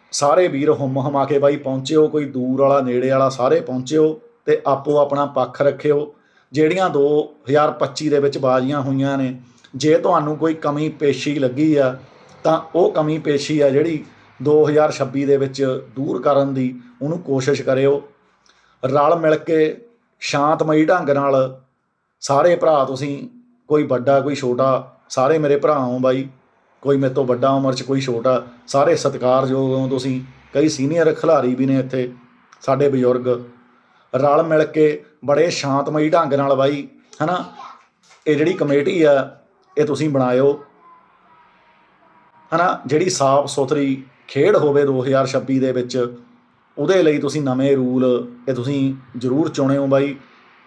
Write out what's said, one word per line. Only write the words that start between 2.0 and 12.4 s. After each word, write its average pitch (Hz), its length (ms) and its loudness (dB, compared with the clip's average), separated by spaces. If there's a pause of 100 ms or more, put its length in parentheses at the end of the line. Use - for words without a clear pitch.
ਕੋਈ 151 180 -4
ਦੂਰ 127 340 -4
ਵਾਲਾ, 139 200 4
ਨੇੜੇ 127 300 -2
ਵਾਲਾ, 135 200 2
ਸਾਰੇ 135 300 0
ਪਹੁੰਚਿਓ 156 600 -2 (260)
ਤੇ 151 200 0
ਆਪੋ 147 320 0
ਆਪਣਾ 143 300 0
ਪੱਖ 127 340 -4
ਰੱਖਿਓ। 147 520 0 (380)
ਜਿਹੜੀਆਂ 160 380 2
ਦੋ 147 440 0 (140)
ਹਜ਼ਾਰ 147 240 2
ਪੱਚੀ 151 360 -6
ਦੇ 143 120 2
ਵਿੱਚ 135 180 -2
ਬਾਜ਼ੀਆਂ 131 440 0
ਹੋਈਆਂ 135 360 -2
ਨੇ, 127 180 -4 (380)
ਜੇ 151 220 2
ਤੁਹਾਨੂੰ 160 400 0
ਕੋਈ 160 200 -2
ਕਮੀ 151 340 -4
ਪੇਸ਼ੀ 143 460 -2
ਲੱਗੀ 143 400 0
ਆ, 127 200 0 (480)